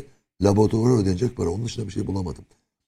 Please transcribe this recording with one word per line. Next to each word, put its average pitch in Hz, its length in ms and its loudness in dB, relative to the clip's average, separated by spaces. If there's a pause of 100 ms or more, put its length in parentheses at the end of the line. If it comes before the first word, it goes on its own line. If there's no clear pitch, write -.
(420)
laboratuvara 110 520 4
ödenecek 98 440 0
para. 90 120 -2
Onun 104 160 -4
dışında 110 220 -8
bir 95 40 -12
şey 101 160 -6
bulamadım. 95 380 -6 (420)